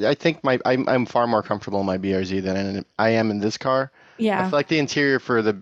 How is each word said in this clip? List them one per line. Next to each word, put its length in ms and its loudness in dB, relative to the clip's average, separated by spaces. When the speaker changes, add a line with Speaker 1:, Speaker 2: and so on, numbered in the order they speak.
Speaker 1:
I 80 2
think 300 -2
my, 220 4
I'm, 220 2
I'm 180 2
far 200 0
more 160 2
comfortable 380 -4
in 60 0
my 100 0
B 180 -2
R 100 0
Z 160 -2
than 160 -2
in, 280 -4
I 120 2
am 200 2
in 100 -2
this 160 0
car. 340 -2
Speaker 2:
Yeah. 220 0
Speaker 1:
I 100 -2
feel 80 0
like 100 -2
the 100 0
interior 420 2
for 200 0
the, 220 0